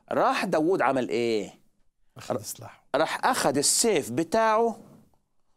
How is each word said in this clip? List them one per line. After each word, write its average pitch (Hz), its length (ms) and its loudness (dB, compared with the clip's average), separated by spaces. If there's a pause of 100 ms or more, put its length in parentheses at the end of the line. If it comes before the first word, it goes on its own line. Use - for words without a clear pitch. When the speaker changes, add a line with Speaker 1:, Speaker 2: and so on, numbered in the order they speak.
(120)
Speaker 1:
راح 139 320 0
داوود 165 380 0
عمل 127 260 0
إيه؟ 113 500 -2 (580)
Speaker 2:
أخذ 120 260 -6
سلاحه. - 420 -16 (100)
Speaker 1:
راح 156 320 0
أخذ 156 300 2
السيف 143 540 2
بتاعه 220 680 0 (760)